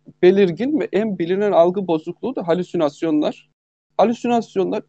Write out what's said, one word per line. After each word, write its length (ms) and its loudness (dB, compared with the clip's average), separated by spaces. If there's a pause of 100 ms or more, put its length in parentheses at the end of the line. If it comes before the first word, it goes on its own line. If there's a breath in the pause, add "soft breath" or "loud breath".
(220)
belirgin 580 2
ve 120 -4
en 260 -2
bilinen 340 -2
algı 340 2
bozukluğu 500 -4
da 120 -6
halüsinasyonlar. 1000 -2 (460)
Halüsinasyonlar 920 -2